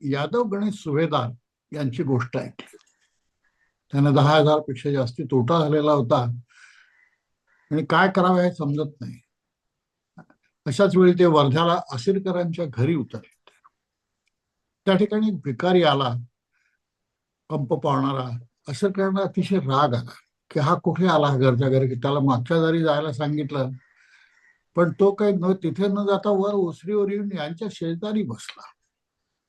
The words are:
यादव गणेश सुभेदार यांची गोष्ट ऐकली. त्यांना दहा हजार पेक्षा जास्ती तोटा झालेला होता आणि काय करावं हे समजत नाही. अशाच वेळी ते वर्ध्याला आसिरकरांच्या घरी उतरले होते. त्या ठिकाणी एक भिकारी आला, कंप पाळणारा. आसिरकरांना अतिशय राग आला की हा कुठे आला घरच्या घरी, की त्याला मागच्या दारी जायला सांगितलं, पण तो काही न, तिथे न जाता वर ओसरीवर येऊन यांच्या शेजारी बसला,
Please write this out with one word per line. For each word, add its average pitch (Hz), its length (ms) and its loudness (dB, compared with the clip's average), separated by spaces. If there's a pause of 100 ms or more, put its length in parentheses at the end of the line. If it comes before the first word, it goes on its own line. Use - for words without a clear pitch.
यादव 147 420 -2
गणेश 202 320 -4
सुभेदार 143 580 -2 (420)
यांची 139 280 -4
गोष्ट 127 340 -2
ऐकली. - 400 -12 (1160)
त्यांना 143 180 4
दहा 143 260 4
हजार 151 220 4
पेक्षा 143 320 -6
जास्ती 135 340 -4
तोटा 135 360 2
झालेला 151 320 2
होता 123 460 0 (1300)
आणि 147 140 -2
काय 175 300 4
करावं 180 260 4
हे 175 120 0
समजत 147 480 -6
नाही. 120 200 -14 (1500)
अशाच 175 300 2
वेळी 180 160 8
ते 175 140 4
वर्ध्याला 160 540 4 (120)
आसिरकरांच्या 175 720 -2
घरी 135 300 -2
उतरले - 400 -8
होते. - 360 -20 (1120)
त्या 190 120 4
ठिकाणी 214 320 0
एक 180 160 -4
भिकारी 175 380 0
आला, 139 320 2 (1400)
कंप 143 240 -4
पाळणारा. 135 640 -2 (300)
आसिरकरांना 190 520 -2
अतिशय 190 360 -2
राग 135 380 0
आला 120 160 -6 (400)
की 160 100 -2
हा 156 140 2
कुठे 170 320 0
आला 147 300 2
घरच्या 127 320 2
घरी, 135 200 2
की 131 60 -4
त्याला 143 260 -2
मागच्या 139 400 0
दारी 160 220 2
जायला 151 300 0
सांगितलं, 143 580 -4 (1040)
पण 175 260 2
तो 196 140 4
काही 208 180 2
न, 185 200 0 (100)
तिथे 175 260 -2
न 196 60 0
जाता 202 360 0
वर 202 240 0
ओसरीवर 196 580 -2
येऊन 202 240 -6
यांच्या 165 340 -8
शेजारी 190 520 -4
बसला, - 400 -12 (880)